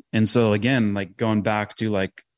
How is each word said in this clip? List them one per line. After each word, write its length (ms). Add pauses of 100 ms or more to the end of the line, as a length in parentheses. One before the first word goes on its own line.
(140)
and 160
so 240
again, 400
like, 240
going 240
back 360
to, 120
like, 340 (140)